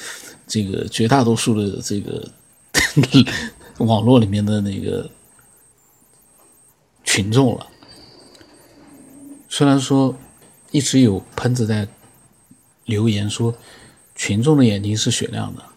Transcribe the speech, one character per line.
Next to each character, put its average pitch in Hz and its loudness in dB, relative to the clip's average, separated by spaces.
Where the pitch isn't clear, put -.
这 107 -4
个 95 -6
绝 113 0
大 120 4
多 117 2
数 113 0
的 101 -4
这 101 -6
个 - -10
<laughs> - 0
网 110 2
络 123 6
里 110 4
面 104 -2
的 104 -2
那 98 -4
个 95 -6
群 104 -2
众 123 2
了。 - -14
虽 - 0
然 139 4
说 131 0
一 147 0
直 135 2
有 101 4
喷 123 -2
子 120 -2
在 104 -2
留 110 0
言 104 0
说 117 -4
群 104 -2
众 156 4
的 135 6
眼 101 2
睛 104 -2
是 120 -2
雪 - -2
亮 107 -8
的， - -20